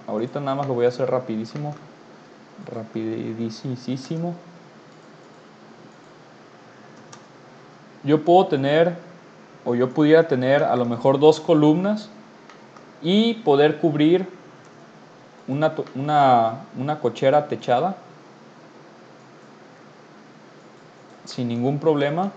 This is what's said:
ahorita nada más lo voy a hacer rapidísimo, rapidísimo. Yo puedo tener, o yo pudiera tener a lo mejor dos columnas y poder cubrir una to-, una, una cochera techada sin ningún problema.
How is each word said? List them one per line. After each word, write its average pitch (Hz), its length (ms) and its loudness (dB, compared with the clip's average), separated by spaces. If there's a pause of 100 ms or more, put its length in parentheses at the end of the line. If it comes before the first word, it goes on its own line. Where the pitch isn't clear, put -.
ahorita 113 340 -6
nada 139 160 -6
más 139 120 -6
lo 127 60 -4
voy 120 100 0
a 123 40 2
hacer 123 220 -4
rapidísimo, 127 640 -6 (1000)
rapidísimo. 117 1600 -8 (3750)
Yo 147 220 2
puedo 180 220 6
tener, 156 500 2 (680)
o 120 120 -2
yo 123 140 0
pudiera 156 360 4
tener 139 380 2
a - 100 0
lo 123 100 0
mejor 135 360 0
dos 156 180 6
columnas 170 720 2 (920)
y 214 340 2
poder 151 440 2
cubrir 165 480 2 (1200)
una 151 300 -2
to-, 160 80 -6 (100)
una, 131 680 2 (120)
una 147 220 -6
cochera 135 480 0
techada 135 480 -2 (3250)
sin 127 220 -10
ningún 120 320 -4
problema. 156 580 -2